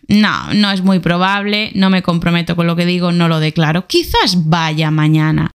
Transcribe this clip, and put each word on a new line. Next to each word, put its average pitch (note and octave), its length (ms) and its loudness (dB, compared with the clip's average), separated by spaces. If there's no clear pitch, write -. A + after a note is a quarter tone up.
no, C#3+ 460 0
no G#3 160 2
es F#3+ 100 -2
muy F#3+ 180 2
probable, G3 760 -2
no F#3+ 160 2
me F#3 120 2
comprometo E3+ 540 -2
con E3+ 100 0
lo E3+ 80 0
que F3 120 -2
digo, F3 260 0
no E3+ 160 2
lo D#3+ 100 0
declaro. D#3 480 0
Quizás E4+ 600 0
vaya D#3+ 420 0
mañana. D#3 640 2